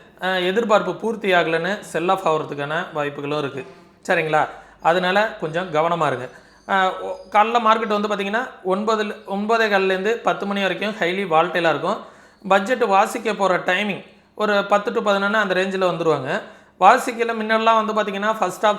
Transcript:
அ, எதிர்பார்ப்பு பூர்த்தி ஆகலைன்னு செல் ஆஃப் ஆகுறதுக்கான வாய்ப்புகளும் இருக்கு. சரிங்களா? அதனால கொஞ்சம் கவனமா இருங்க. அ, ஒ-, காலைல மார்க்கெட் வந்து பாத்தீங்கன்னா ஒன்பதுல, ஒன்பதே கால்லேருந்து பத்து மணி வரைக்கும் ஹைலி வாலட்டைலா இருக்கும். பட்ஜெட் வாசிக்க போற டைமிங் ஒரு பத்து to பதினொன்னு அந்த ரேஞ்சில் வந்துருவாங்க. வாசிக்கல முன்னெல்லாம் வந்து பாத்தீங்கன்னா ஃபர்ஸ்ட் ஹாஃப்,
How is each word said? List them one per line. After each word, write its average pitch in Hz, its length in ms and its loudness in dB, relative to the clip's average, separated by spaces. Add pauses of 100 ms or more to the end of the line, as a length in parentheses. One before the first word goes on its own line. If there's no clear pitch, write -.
(220)
அ, 185 180 0
எதிர்பார்ப்பு 190 540 2
பூர்த்தி 208 380 -2
ஆகலைன்னு 170 480 0
செல் 170 280 -4
ஆஃப் 185 200 0
ஆகுறதுக்கான 151 640 -4
வாய்ப்புகளும் 147 460 -4
இருக்கு. 139 280 -6 (420)
சரிங்களா? 156 400 2 (340)
அதனால 185 580 2
கொஞ்சம் 165 320 -6
கவனமா 165 340 2
இருங்க. 127 220 -4 (400)
அ, 190 320 2
ஒ-, 185 160 -8 (140)
காலைல 226 360 4
மார்க்கெட் 220 340 2
வந்து 208 80 -2
பாத்தீங்கன்னா 208 400 -4 (180)
ஒன்பதுல, 208 480 0 (120)
ஒன்பதே 214 420 0
கால்லேருந்து 190 400 2
பத்து 196 380 -2
மணி 202 140 -2
வரைக்கும் 196 400 -2
ஹைலி 190 300 0
வாலட்டைலா 170 380 2
இருக்கும். 160 280 0 (520)
பட்ஜெட் 214 380 2
வாசிக்க 214 480 2
போற 185 240 0
டைமிங் 185 460 -2 (300)
ஒரு 208 340 0
பத்து 208 240 2
to - 20 -8
பதினொன்னு 202 380 0
அந்த 202 220 0
ரேஞ்சில் 190 380 0
வந்துருவாங்க. 160 500 -2 (380)
வாசிக்கல 233 540 4
முன்னெல்லாம் 220 500 2
வந்து 214 180 0
பாத்தீங்கன்னா 208 360 -2
ஃபர்ஸ்ட் 185 280 -2
ஹாஃப், 208 120 2